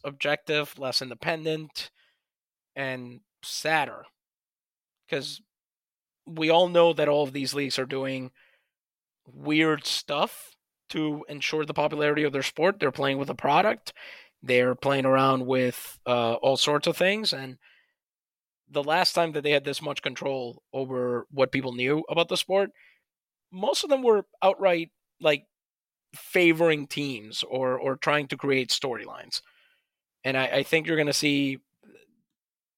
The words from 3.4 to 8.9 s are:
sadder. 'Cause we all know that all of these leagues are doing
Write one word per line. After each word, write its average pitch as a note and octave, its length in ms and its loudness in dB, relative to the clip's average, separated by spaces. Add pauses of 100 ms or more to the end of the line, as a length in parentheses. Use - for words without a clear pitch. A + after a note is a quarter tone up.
sadder. D3+ 640 -4 (1040)
'Cause C#3 320 -6 (840)
we D#3+ 240 0
all F3 180 6
know E3+ 240 6
that D3+ 160 0
all D3 140 4
of C3 100 -2
these C#3 220 -6
leagues C#3 240 -2
are C3 80 -4
doing C3+ 440 -6 (920)